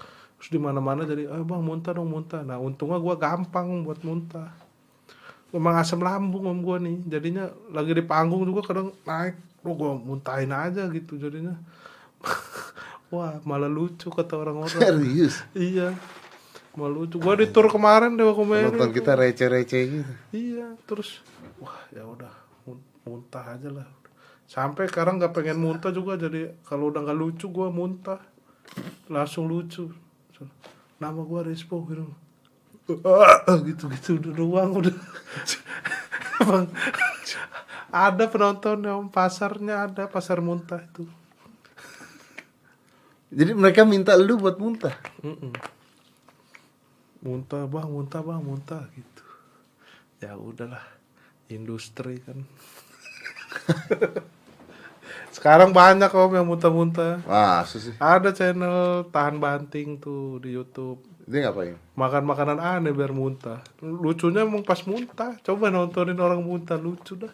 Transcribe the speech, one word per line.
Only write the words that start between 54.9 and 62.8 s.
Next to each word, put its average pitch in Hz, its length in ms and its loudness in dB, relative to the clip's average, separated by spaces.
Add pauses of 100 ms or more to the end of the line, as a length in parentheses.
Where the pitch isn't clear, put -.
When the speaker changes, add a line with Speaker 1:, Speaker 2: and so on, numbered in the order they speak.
Speaker 1:
Sekarang 165 420 10
banyak, 190 380 10
Om, 185 240 6
yang 180 160 2
muntah-muntah. 170 760 2
Speaker 2:
Masa 95 560 4
sih? 113 160 -10
Speaker 1:
Ada 185 380 6
channel 180 800 0
Tahan 147 240 0
Banting 147 640 -4
tuh 139 400 -10
di 127 100 -12
YouTube. 127 540 -10 (180)
Speaker 2:
Dia 139 220 -2
ngapain? 92 320 -4 (160)
Speaker 1:
Makan 135 320 0
makanan 147 320 0
aneh 170 340 -2